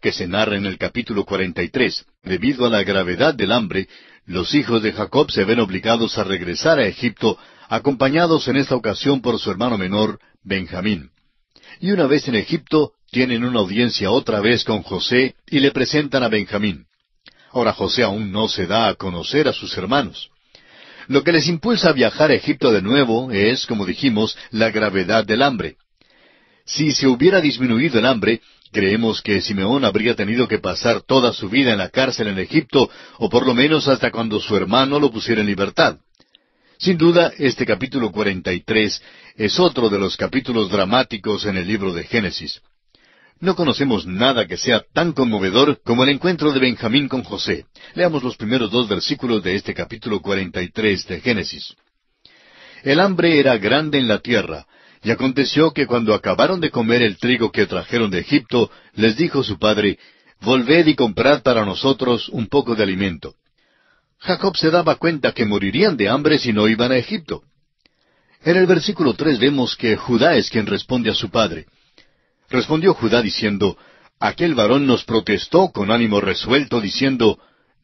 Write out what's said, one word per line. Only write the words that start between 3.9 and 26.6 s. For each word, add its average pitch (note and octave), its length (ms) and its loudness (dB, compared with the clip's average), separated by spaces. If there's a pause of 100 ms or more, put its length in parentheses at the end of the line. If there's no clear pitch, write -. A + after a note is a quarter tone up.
los F2+ 280 -4
hijos A#2 280 2
de G#2 100 0
Jacob G#2 380 0
se G2+ 140 0
ven A#2 160 2
obligados G#2+ 580 -2
a G#2 60 -2
regresar F#2 540 -2
a A#2 80 2
Egipto, G#2+ 520 -2 (300)
acompañados C#3 800 0
en B2+ 80 0
esta C3+ 200 0
ocasión A#2+ 460 -2
por A2+ 180 -2
su A2 100 -4
hermano A2 280 -2
menor, G#2 420 -2 (240)
Benjamín. F#2 640 -4 (720)
Y F3 100 -2
una F3+ 160 2
vez C#3 220 2
en A#2+ 60 0
Egipto, D3 580 0 (180)
tienen B2 340 0
una B2 160 0
audiencia G#2 500 0
otra A2 300 0
vez A2+ 220 2
con G#2+ 200 -2
José B2 540 -2 (120)
y D3 120 0
le C#3 100 4
presentan C#3 520 0
a A#2 60 0
Benjamín. G#2 560 -2 (640)
Ahora A2+ 220 0
José G2+ 300 -2
aún G#2 280 -2
no G#2+ 180 -2
se F#2 180 -4
da A2 220 0
a F#2 60 0
conocer F#2+ 540 -2
a A2 60 2
sus - 240 -12
hermanos. G2+ 520 -4 (800)
Lo C3+ 140 2
que E3+ 100 2
les D3+ 140 2
impulsa F3 440 0
a - 20 4
viajar C3+ 380 2
a C3 40 4
Egipto C#3+ 380 0
de G2 100 2
nuevo B2+ 480 0
es, A2 360 0
como G#2 200 -4
dijimos, G#2+ 500 -2 (140)
la A2+ 200 0
gravedad G#2 540 0
del A2 180 0
hambre. G2 340 -2 (880)